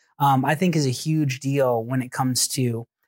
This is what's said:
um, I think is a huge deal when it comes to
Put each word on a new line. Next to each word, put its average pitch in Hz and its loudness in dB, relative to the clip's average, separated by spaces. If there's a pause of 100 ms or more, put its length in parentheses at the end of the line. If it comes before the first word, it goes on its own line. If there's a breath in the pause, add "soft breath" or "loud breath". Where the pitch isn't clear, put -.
(200)
um, 135 4
I 151 2
think 175 0
is 147 2
a 131 0
huge 147 -2
deal 131 0
when 127 -2
it 123 -8
comes 127 -2
to 117 -4 (200)